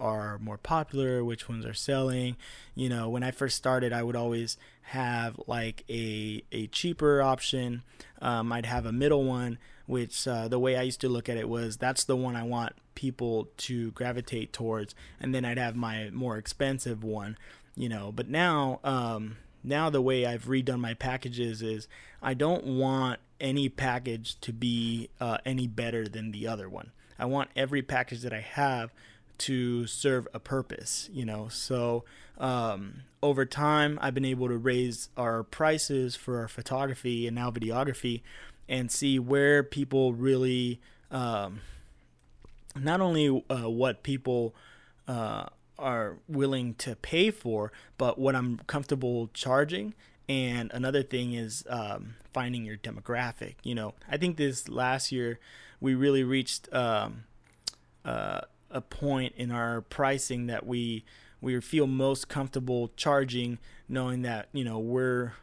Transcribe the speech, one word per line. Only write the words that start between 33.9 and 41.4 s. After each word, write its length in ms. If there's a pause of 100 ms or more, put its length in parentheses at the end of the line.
I've 120
been 100
able 240
to 80
raise 600
our 280
prices 720
for 240
our 80
photography 800
and 100
now 160
videography 680 (460)
and 220
see 280
where 440
people 500
really, 680 (320)
um, 480 (1120)